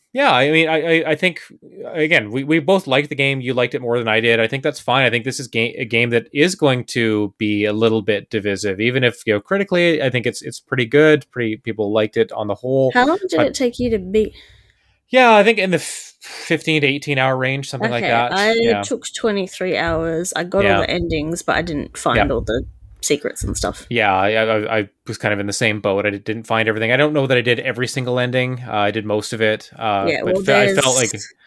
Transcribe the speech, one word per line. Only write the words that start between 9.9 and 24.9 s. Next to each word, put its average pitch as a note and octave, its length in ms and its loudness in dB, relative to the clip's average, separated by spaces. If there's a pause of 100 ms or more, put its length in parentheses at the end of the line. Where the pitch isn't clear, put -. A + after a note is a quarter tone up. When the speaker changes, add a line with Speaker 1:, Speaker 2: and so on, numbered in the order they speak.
Speaker 1:
I C3+ 80 0
think A#2+ 160 -2
it's, A#2+ 160 -4
it's D2+ 180 -12
pretty B2 280 -2
good. D3 420 4
Pretty, A2+ 280 -4
people G#2+ 360 -4
liked A2 240 0
it A2 140 2
on A2 160 -6
the G2 80 -4
whole. C3 400 0
Speaker 2:
How B3 100 4
long E4 120 2
did F#4 200 -6
Speaker 1:
But D4+ 100 2
Speaker 2:
it C4+ 60 -6
take B3 240 -2
you B3 140 -2
to G#3+ 80 0
beat? G3 340 -2 (760)
Speaker 1:
Yeah, B3 260 6
I G#3 80 8
think G#3+ 160 2
in F#3+ 120 0
the E3 60 2
f-, - 440 -10
fifteen - 600 -2
to C#3+ 60 4
eighteen C#3 300 -2
hour C3 180 2
range, C3 340 -2
something C#3+ 200 -4
like A#2+ 140 -2
Speaker 2:
Okay, D3 80 0
Speaker 1:
that. A#2+ 200 2
Speaker 2:
I G#3 220 2
Speaker 1:
Yeah. A3+ 300 2
Speaker 2:
took A3 220 -6 (100)
twenty-three F#3+ 600 -2
hours. E3 600 -2
I E3+ 80 -4
got F#3+ 220 0
all G3+ 60 4
Speaker 1:
Yeah. G3 100 4
Speaker 2:
the - 80 -2
endings, E3 520 -4
but - 140 -2
I D3+ 80 0
didn't D3+ 340 -8
find A#2+ 200 0
Speaker 1:
Yeah. G#2 160 2
Speaker 2:
all A2+ 80 -2
the A#2+ 220 -2 (380)
secrets - 420 -4
and G2 140 -4
stuff. - 320 -6
Speaker 1:
Yeah, G#2+ 240 2
I, F#2+ 200 2
I, A2 460 0
I G2+ 100 -4 (180)